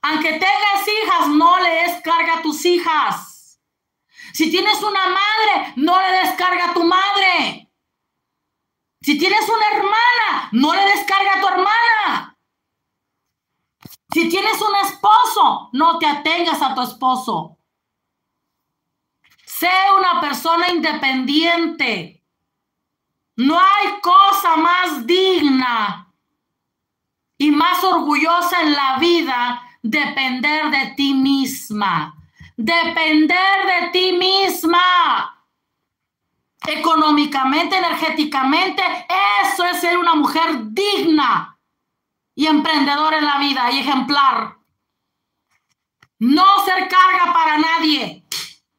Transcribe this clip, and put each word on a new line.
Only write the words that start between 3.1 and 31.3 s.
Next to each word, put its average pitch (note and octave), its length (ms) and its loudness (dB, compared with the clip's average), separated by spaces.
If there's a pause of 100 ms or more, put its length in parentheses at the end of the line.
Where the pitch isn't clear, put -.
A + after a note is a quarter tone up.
Si - 180 0
tienes G4 320 0
una G4 240 -2
madre, G#4 680 -2
no E4+ 220 2
le F#4+ 120 0
des F#4 220 0
carga F4+ 360 -2
a E4+ 60 -4
tu F4 80 0
madre. F#4+ 880 0 (1300)
Si D4 140 0
tienes F#4+ 320 0
una A4 180 0 (100)
hermana, A4 760 0
no C#4 200 2
le G4 120 2
des G4+ 200 0
carga G4 280 0
a F#4+ 80 0
tu G4 60 2
hermana. G#4 920 0 (1800)
Si E4 160 0
tienes G4 320 -2
un G#4 160 0
esposo, - 960 2
no E4 260 2
te D#4+ 80 0
atengas E4 540 -2
a C4 120 -2
tu B3+ 80 -4
esposo. A#3+ 760 -4 (1900)
Sé - 260 -2 (260)
una F4 240 2
persona E4 480 -2
independiente. D4 1500 -2 (1120)
No C#4+ 240 2
hay F#4 420 2
cosa F#4+ 540 4
más E4 500 0
digna C4 1080 0 (1200)
y D4 140 2
más F4 320 2
orgullosa E4+ 760 0
en D4+ 120 2
la C4+ 260 -2
vida C4 600 0 (200)
depender C4+ 880 -4
de C4+ 240 -4
ti C#4 180 0
misma. G#3+ 1000 -2 (400)